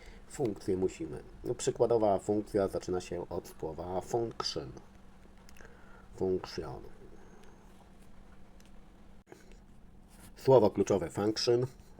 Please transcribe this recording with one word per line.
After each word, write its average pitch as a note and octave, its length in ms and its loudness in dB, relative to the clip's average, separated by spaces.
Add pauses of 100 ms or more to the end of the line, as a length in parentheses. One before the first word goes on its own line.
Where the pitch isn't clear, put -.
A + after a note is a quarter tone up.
(280)
Funkcję G#2 480 -2
musimy. - 460 -2 (220)
No, - 100 0
przykładowa A2+ 640 4
funkcja G#2 500 2
zaczyna F2+ 320 -2
się - 280 -6
od F2+ 200 -6
słowa E2+ 520 -4
function. A#2 720 -4 (1400)
Function. F#2 680 -2 (3500)
Słowo A2+ 340 8
kluczowe F#2+ 400 2
function, A#2+ 560 2 (340)